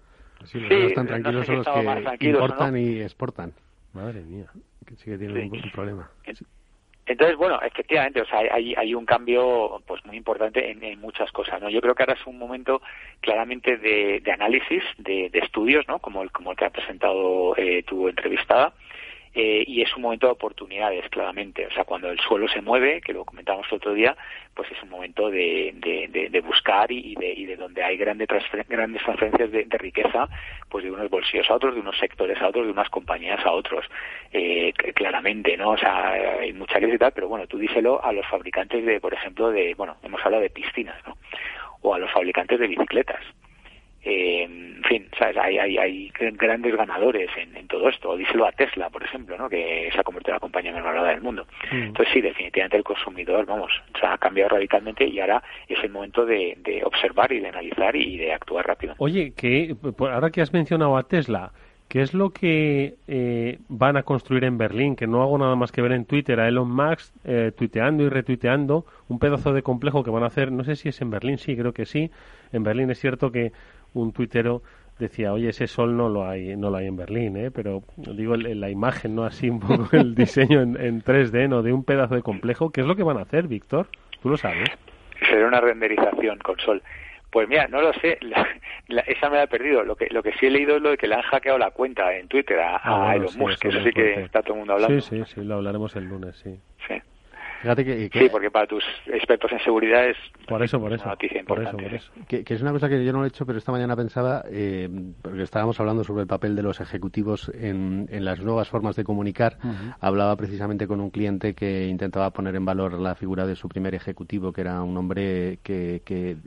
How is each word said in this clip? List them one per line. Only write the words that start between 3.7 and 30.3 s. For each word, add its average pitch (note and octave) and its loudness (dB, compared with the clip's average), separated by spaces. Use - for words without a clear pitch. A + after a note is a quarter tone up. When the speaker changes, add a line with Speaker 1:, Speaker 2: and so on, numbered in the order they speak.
Speaker 3:
Madre G#2 -10
mía. F2+ -14
Speaker 1:
Que A#2 -20
sí - -16
que G2+ -8
tienen G#2 -6
Speaker 2:
Sí. G#2 -8
Speaker 1:
un, G#2+ -10
un G#2 -10
problema. G2 -10
Speaker 2:
En-, - -14
entonces, C#3+ 4
bueno, D#3+ 2
efectivamente, C3+ -2
o G#2+ -2
sea, - 0
hay, A2+ 2
hay, A#2+ 0
hay A2+ -2
un A#2+ -6
cambio, A#2+ 2
pues, - -10
muy G#2 -16
importante A2+ -2
en, G#2+ -14
en G#2 -12
muchas G#2+ -6
cosas, F#2+ -6
¿no? G#2 -6
Yo A2 2
creo B2 2
que - 2
ahora C3 2
es - -10
un B2+ -16
momento B2+ -4
claramente A#2+ 0
de, G#2 2
de G2 -2
análisis, A#2+ 0
de, F#2+ -4
de - 0
estudios, B2 2
¿no? D#3+ -4
Como G2 -8
el, F#2+ -8
como F2+ -8
el F#2 -8
que F#2+ 0
ha F2+ 0
presentado, F#2 0
eh, F2+ 0
tu F#2 -2
entrevistada. F#2 2
Eh, A2 2
y A#2+ -2
es - 0
un C3 -10
momento A#2 2
de B2 4
oportunidades, G2+ -4
claramente. F#2+ -6
O F#2+ -12
sea, G2 -2
cuando F2+ -6
el F2 -4
suelo G#2+ 2
se G2+ -4
mueve, B2+ 2
que - -8
lo F#2 -8
comentamos G2 -6
el G#2+ -2
otro G#2 -4
día, A2+ 4
pues - -10
es - -14
un G2 -20
momento F2+ -4
de, F2 0
de, E2+ -4
de, F2 -4
de F2 2
buscar G#2 2
y, B2 -6
y - -12
de, F2+ -6
y F#2+ -10
de F#2 -10
donde F2+ -8
hay F#2 -2
grande G#2 -2
transfer-, G#2 -4
grandes A2+ -4
transferencias A2 2
de, A2 0
de A2+ -2
riqueza, G#2+ 0